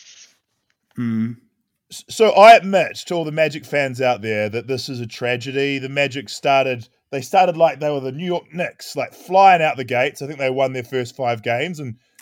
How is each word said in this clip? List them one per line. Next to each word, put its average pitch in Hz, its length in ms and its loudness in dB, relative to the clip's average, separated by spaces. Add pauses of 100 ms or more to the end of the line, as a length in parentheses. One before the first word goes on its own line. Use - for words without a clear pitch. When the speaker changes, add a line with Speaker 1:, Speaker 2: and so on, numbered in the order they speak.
(1000)
Speaker 1:
Mm. 117 400 -4 (520)
Speaker 2:
S-, - 200 -20
so 220 220 2
I 214 220 10
admit 170 420 0 (100)
to 180 80 -6
all 165 100 -2
the 151 80 -8
Magic 156 320 -2
fans 135 380 -4
out 123 180 0
there 107 300 -2
that 113 160 -8
this 131 240 -6
is 123 100 -10
a 117 60 -10
tragedy. 131 720 -4
The 131 100 -10
Magic 135 400 -4
started, 131 580 0 (240)
they 139 120 -6
started 180 340 2
like 156 240 2
they 151 100 -4
were 143 100 -4
the 131 120 -8
New 165 140 -10
York 175 260 -6
Knicks, - 440 -10
like, 127 180 -6
flying 190 480 4
out 139 160 0
the 131 60 -6
gates. 123 360 -2
I 139 60 -10
think 143 120 -12
they 135 120 -2
won 131 240 -2
their 127 100 -8
first 123 320 -6
five 120 260 -4
games, 147 380 -4
and, 123 160 -12 (260)